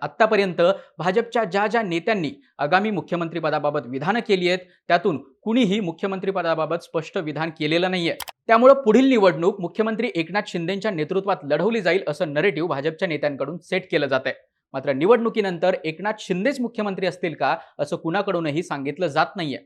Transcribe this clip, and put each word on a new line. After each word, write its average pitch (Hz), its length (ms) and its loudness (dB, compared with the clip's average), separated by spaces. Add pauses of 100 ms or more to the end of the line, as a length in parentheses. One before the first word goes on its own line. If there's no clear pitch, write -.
आत्तापर्यंत 196 640 2 (360)
भाजपच्या 196 460 0
ज्या 196 220 0
ज्या 226 160 0
नेत्यांनी 175 480 0 (280)
आगामी 185 320 2
मुख्यमंत्री 170 500 -4
पदाबाबत 147 440 0
विधानं 139 360 -2
केली 185 280 2
आहेत, 180 100 2 (300)
त्यातून 175 340 2 (200)
कुणीही 220 380 2
मुख्यमंत्री 190 500 -4
पदाबाबत 165 520 -2
स्पष्ट - 360 -6
विधान 156 320 -4
केलेलं 160 400 0
नाहीये. 175 240 0 (320)
त्यामुळं 240 280 8
पुढील 262 340 6
निवडणूक 190 520 4
मुख्यमंत्री 220 540 -2
एकनाथ 175 320 -2
शिंदेच्या 190 440 -4
नेतृत्वात 185 540 -2
लढवली 175 360 2
जाईल 175 280 2
असं 151 240 -2
नरेटिव्ह 160 360 0
भाजपच्या 151 400 -2
नेत्यांकडून 147 500 -4
सेट 147 320 -6
केलं 147 160 0
जातंय. 131 260 -2 (400)
मात्र 135 200 -4
निवडणुकीनंतर 190 920 2
एकनाथ 165 340 -4
शिंदेच 208 420 -2
मुख्यमंत्री 208 460 -4
असतील 175 280 -4
का 143 220 0 (220)
असं 151 180 -4
कुणाकडूनही 170 680 -2
सांगितलं 147 440 -6
जात 156 300 0
नाहीये. 151 300 -6